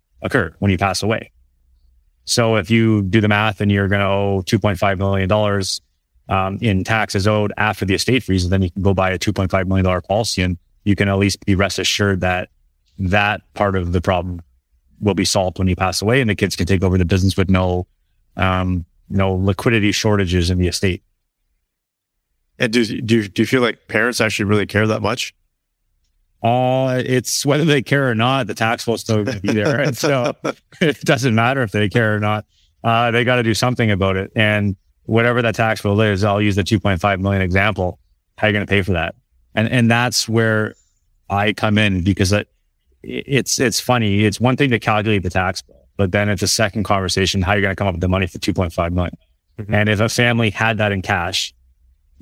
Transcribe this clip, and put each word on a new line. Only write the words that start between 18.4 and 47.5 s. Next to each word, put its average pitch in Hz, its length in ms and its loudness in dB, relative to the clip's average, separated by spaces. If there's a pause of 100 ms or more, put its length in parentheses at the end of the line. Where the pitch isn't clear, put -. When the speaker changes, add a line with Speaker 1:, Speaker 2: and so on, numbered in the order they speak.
Speaker 1:
no 95 240 0
liquidity 101 560 0
shortages 92 580 0
in 92 100 0
the 90 100 2
estate. - 340 -4 (1500)
Speaker 2:
And 123 160 -2
do, 120 120 4 (180)
do, 110 240 2
do 98 160 -2
you 110 40 0
feel 131 160 2
like - 260 -2
parents 113 320 0
actually 110 240 0
really 98 220 2
care 104 200 2
that 110 160 -2
much? 104 320 -4 (1080)
Speaker 1:
Uh, 127 640 0
it's 127 400 -2
whether 143 180 2
they 147 180 2
care 139 280 0
or 110 60 -2
not, 123 320 0
the 101 60 -6
tax 113 300 -2
will 113 140 -2
still 107 260 0
be 107 280 -4
there. 117 260 0
Right? 147 180 -2
Speaker 2:
<laughs> - 0 -
Speaker 1:
So 135 360 0 (480)
it 151 220 0
doesn't 123 340 2
matter 127 260 2
if 110 80 -4
they 104 180 0
care 110 280 2
or - 20 -2
not. 107 280 -2 (360)
Uh, 117 300 2
they 120 100 2
gotta 123 220 2
do 110 100 2
something 120 380 0
about 95 240 0
it. 98 180 -6
And 104 400 0 (300)
whatever 117 380 2
that 113 120 0
tax 110 280 -2
bill 101 180 2
is, 104 240 2
I'll 104 180 2
use 104 140 0
the 98 80 0
two 104 160 0
point 95 200 -2
five 98 200 0
million 98 220 0
example. 95 580 -2 (380)
How 107 100 0
are - 20 2
you 104 40 0
gonna 101 120 -2
pay 98 160 0
for 95 80 -2
that? 82 240 -4 (400)
And, 110 140 0
and 117 200 2
that's 117 400 0
where 110 460 0 (560)
I 104 220 0
come 104 260 0
in, 98 240 0
because 95 300 2
it, 104 160 0 (560)
it's, - 560 -4
it's 117 180 0
funny. 107 460 0
It's 104 160 0
one 123 160 2
thing 139 140 0
to 113 100 0
calculate 107 420 0
the 90 80 -4
tax 92 320 -2
bill, - 240 -20 (100)
but 98 140 0
then 104 180 0
it's 104 140 -2
a 95 60 0
second 110 340 -2
conversation, 95 600 0
how 87 100 0